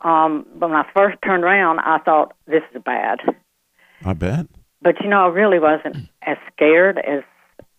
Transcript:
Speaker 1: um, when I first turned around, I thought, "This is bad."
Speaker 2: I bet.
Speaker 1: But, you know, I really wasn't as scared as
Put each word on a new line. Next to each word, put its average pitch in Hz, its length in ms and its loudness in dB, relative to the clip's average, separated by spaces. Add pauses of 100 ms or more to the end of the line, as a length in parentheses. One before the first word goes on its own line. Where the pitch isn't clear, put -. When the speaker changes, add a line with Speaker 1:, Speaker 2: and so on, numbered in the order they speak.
Speaker 1:
um, 160 380 2 (120)
when 165 160 -4
I 147 120 0 (100)
first 196 280 2
turned 185 200 0
around, 175 360 2
I 156 200 0
thought, 156 360 0 (120)
"This 156 160 0 (100)
is 123 100 -14
bad." 110 360 -4 (840)
Speaker 2:
I 95 80 -2
bet. 95 340 -6 (340)
Speaker 1:
But, 170 200 0
you 202 80 -6
know, 196 160 2
I - 20 2
really 185 320 0
wasn't 156 500 -2 (120)
as 147 160 -6 (160)
scared 170 460 2
as 139 240 -6 (560)